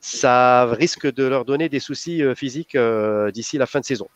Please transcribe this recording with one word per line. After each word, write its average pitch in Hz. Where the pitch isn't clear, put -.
ça 123
risque 135
de 131
leur 131
donner 143
des 139
soucis, 160
euh, 131
physiques, 135
euh, 107
d'ici 113
la 127
fin 143
de -
saison. 104